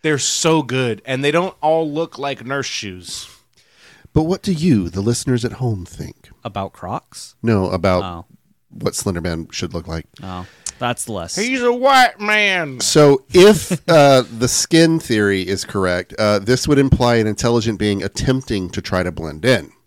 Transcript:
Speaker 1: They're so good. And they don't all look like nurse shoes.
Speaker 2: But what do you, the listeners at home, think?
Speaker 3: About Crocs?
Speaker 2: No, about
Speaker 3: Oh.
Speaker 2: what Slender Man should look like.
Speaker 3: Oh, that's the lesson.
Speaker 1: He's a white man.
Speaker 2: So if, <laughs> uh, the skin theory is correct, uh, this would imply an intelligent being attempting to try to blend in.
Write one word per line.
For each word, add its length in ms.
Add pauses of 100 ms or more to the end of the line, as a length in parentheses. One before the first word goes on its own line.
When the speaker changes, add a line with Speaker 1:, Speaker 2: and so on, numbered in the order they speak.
Speaker 1:
They're 160
so 440
good. 420
And 180
they 80
don't 300
all 280
look 300
like 280
nurse 200
shoes. 600 (880)
Speaker 2:
But 100
what 180
do 100
you, 360
the 140
listeners 420
at 80
home, 320
think? 460 (120)
Speaker 3:
About 300
Crocs? 720
Speaker 2:
No, 280
about 320
Speaker 3:
Oh. 320 (340)
Speaker 2:
what 280
Slender 240
Man 320
should 200
look 140
like. 200 (160)
Speaker 3:
Oh, 220 (360)
that's 240
the 80
lesson. 320
Speaker 1:
He's 180
a 100
white 480
man. 600
Speaker 2:
So 520
if, 400
<laughs> 160
uh, 340
the 260
skin 500
theory 480
is 180
correct, 540
uh, 220
this 260
would 120
imply 380
an 120
intelligent 500
being 240
attempting 680
to 120
try 220
to 80
blend 320
in. 260 (160)